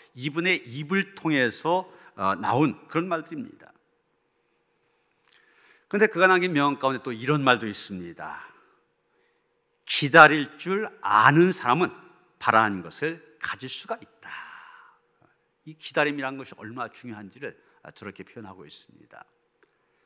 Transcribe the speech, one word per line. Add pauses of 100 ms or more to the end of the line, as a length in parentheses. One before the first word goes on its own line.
(160)
이분의
입을
통해서, (240)
어,
나온
그런
말들입니다. (2250)
근데
그가
남긴
명언
가운데
또
이런
말도
있습니다. (1300)
"기다릴
줄 (120)
아는
사람은 (480)
바라는
것을
가질
수가
있다." (1400)
이
기다림이라는
것이
얼마나
중요한지를, (220)
아,
저렇게
표현하고
있습니다. (800)